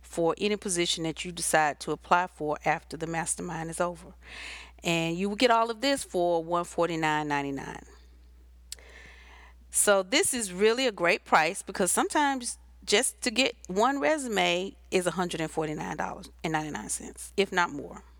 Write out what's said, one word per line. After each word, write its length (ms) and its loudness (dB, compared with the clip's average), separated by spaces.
for 360 0
any 200 0
position 480 -2
that 180 -4
you 80 -6
decide 480 2
to 140 -4
apply 340 2
for 380 -4
after 320 -2
the 100 -6
mastermind 640 -4
is 100 -10
over. 280 -4
And 320 2
you 140 -2
will 80 -6
get 140 4
all 200 4
of 80 -8
this 240 0
for 400 2
one 220 -2
forty-nine 640 0
ninety-nine. 560 -4
So 320 4
this 300 2
is 180 -4
really 340 2
a 60 4
great 320 2
price 380 2
because 320 0
sometimes 640 0
just 360 2
to 100 -2
get 240 2
one 340 2
resume 760 0
is 160 2
a 40 2
hundred 280 -2
and 100 -2
forty-nine 460 -4
dollars 340 -8
and 80 -2
ninety-nine 380 -4
cents, 480 -10
if 160 0
not 180 2
more. 320 -10